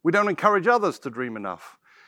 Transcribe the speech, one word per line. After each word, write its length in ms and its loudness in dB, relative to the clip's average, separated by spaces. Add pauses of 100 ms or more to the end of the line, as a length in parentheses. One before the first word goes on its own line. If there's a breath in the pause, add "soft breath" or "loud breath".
We 120 0
don't 160 2
encourage 360 2
others 340 2
to 100 -10
dream 260 -8
enough. 420 -12 (300 soft breath)